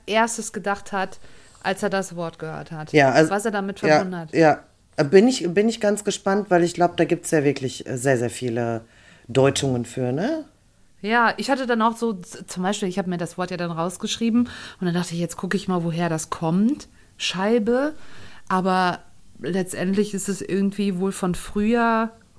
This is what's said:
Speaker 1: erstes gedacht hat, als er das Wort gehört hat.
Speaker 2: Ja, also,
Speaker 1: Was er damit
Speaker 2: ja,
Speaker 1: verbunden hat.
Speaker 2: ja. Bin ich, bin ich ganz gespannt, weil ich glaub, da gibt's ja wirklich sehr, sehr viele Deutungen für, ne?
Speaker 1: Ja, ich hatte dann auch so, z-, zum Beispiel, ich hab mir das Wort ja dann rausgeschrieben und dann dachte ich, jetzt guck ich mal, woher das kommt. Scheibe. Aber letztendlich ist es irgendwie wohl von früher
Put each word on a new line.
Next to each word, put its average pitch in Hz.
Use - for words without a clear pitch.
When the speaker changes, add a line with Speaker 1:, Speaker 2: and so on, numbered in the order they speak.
Speaker 1:
erstes 226
gedacht 196
hat, 190
als 190
er 208
das 190
Wort 165
gehört 156
hat. 156
Speaker 2:
Ja, 143
also, 156
Speaker 1:
Was 202
er 226
damit 196
Speaker 2:
ja, 208
Speaker 1:
verbunden 180
hat. 165
Speaker 2:
ja. 156
Bin 196
ich, 180
bin 202
ich 220
ganz 208
gespannt, -
weil 175
ich 175
glaub, 170
da 170
gibt's 170
ja 156
wirklich 135
sehr, 131
sehr 117
viele 117
Deutungen 131
für, 123
ne? 269
Speaker 1:
Ja, 226
ich 220
hatte 269
dann 233
auch 226
so, 233
z-, -
zum -
Beispiel, 202
ich 180
hab 180
mir 175
das 165
Wort 180
ja 185
dann 170
rausgeschrieben 220
und 180
dann 170
dachte 175
ich, 170
jetzt 170
guck 185
ich 190
mal, 180
woher 170
das 160
kommt. 196
Scheibe. 233
Aber 185
letztendlich 190
ist 190
es 196
irgendwie 196
wohl 190
von 180
früher 226